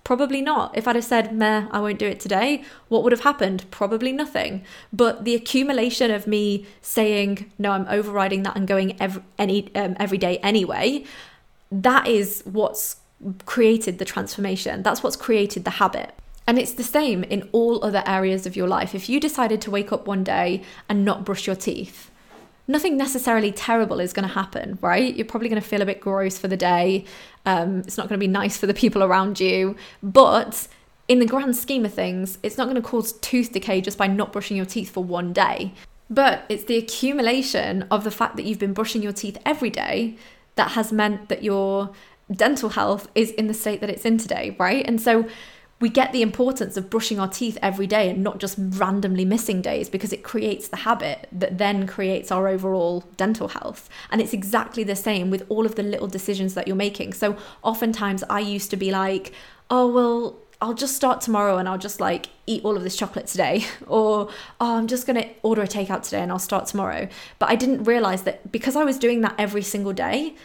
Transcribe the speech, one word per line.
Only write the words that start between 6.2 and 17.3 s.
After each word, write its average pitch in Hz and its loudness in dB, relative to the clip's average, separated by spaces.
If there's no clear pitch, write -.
me 208 0
saying, 208 0
"No, 202 0
I'm 190 0
overriding 202 0
that 196 -2
and 190 0
going 190 2
ev-, 190 -4
any, 202 0
um, 190 -2
every 196 0
day 180 2
anyway," 214 2
that 247 4
is 202 2
what's - -2
created 220 4
the 190 -4
transformation. 196 -4
That's - 2
what's 262 0
created 202 0
the - -2
habit. - 0
And 233 4
it's - -4
the 247 -6
same 240 2
in - -4